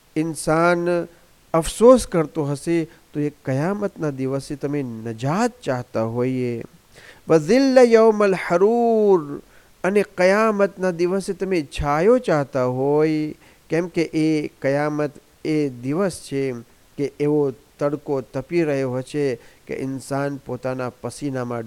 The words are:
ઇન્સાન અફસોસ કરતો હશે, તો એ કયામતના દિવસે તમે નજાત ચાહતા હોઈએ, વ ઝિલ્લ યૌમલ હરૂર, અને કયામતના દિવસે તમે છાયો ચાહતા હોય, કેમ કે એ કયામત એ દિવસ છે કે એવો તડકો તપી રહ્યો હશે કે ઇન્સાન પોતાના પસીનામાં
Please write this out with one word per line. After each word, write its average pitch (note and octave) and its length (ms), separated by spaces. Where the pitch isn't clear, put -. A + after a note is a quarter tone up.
ઇન્સાન E3+ 880
અફસોસ A3 520
કરતો D#3+ 380
હશે, D#3 400
તો D3+ 80
એ D3 100
કયામતના D#3+ 680
દિવસે C3+ 460
તમે C#3+ 260
નજાત B2 680
ચાહતા B2 380
હોઈએ, B2 640
વ E3 100
ઝિલ્લ B3+ 400
યૌમલ G#3+ 420
હરૂર, G3 1080
અને G3 200
કયામતના G3 720
દિવસે F3+ 420
તમે F#3 300
છાયો D#3 560
ચાહતા C#3+ 460
હોય, D3+ 680
કેમ E3+ 180
કે E3 260
એ D#3 360
કયામત D3 480
એ D3+ 240
દિવસ C3+ 600
છે C3+ 260
કે C#3 220
એવો D3 320
તડકો D3 400
તપી E3 420
રહ્યો C3+ 300
હશે C3 460
કે - 80
ઇન્સાન C3+ 640
પોતાના B2+ 540
પસીનામાં A#2+ 760